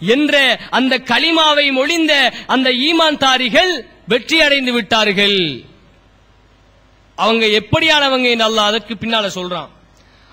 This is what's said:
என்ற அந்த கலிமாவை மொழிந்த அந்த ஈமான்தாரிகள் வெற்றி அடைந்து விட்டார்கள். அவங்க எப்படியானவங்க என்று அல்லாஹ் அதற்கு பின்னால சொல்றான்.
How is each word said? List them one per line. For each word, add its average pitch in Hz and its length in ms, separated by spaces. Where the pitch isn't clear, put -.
என்ற 269 600
அந்த 254 280
கலிமாவை 294 720
மொழிந்த 285 600
அந்த 254 240
ஈமான்தாரிகள் 277 1160
வெற்றி 254 340
அடைந்து 277 320
விட்டார்கள். 202 920
அவங்க 220 300
எப்படியானவங்க 269 840
என்று 226 180
அல்லாஹ் 220 180
அதற்கு 220 280
பின்னால 220 400
சொல்றான். 180 340